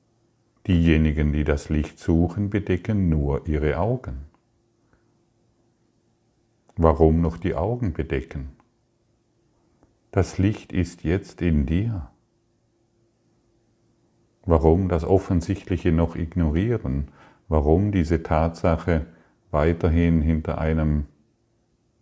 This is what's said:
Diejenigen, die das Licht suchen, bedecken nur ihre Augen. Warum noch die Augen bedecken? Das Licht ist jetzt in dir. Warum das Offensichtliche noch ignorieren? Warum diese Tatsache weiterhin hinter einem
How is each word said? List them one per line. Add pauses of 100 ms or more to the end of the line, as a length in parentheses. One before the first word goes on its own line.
(680)
Diejenigen,
die
das
Licht
suchen,
bedecken
nur
ihre
Augen. (2500)
Warum
noch
die
Augen
bedecken? (1600)
Das
Licht
ist
jetzt
in
dir. (2250)
Warum
das
Offensichtliche
noch
ignorieren? (400)
Warum
diese
Tatsache (460)
weiterhin
hinter
einem (960)